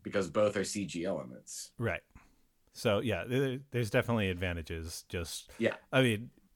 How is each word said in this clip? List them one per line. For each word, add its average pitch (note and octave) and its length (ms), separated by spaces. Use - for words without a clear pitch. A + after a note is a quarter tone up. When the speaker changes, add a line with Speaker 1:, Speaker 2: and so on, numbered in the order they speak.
Speaker 1:
because G2 260
both G#2 260
are G2 60
C G2 240
G E2 180
elements. D2 720
Speaker 2:
Right. G#2 260
So, G#2+ 280
yeah, G2+ 240
there, C3 340
there's A#2+ 180
definitely A#2 400
advantages. E2+ 800
Just, - 500
Speaker 1:
Yeah. - 160
Speaker 2:
I C3 100
mean, A#2 280